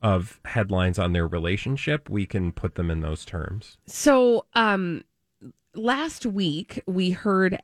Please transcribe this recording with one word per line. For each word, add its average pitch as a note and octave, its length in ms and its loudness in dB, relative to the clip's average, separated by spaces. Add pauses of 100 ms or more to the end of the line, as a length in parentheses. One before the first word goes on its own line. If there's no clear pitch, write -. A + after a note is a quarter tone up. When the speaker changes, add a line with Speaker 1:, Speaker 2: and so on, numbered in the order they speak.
Speaker 1:
of G2 440 2
headlines F#2 520 2
on F2+ 140 0
their E2+ 160 2
relationship, G#2 840 -2
we G2 160 -2
can F2+ 280 -2
put - 220 -6
them F2 140 0
in D#2+ 120 0
those D#2 240 -4
terms. F#2 600 -8
Speaker 2:
So, B3 680 4
um, F#3+ 500 0 (720)
last C4+ 500 -2
week, F#3+ 600 -2
we F#3 240 0
heard F#3+ 520 2